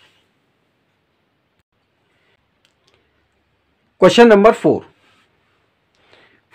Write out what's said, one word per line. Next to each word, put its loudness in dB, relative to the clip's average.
Question 2
number 2
four। -6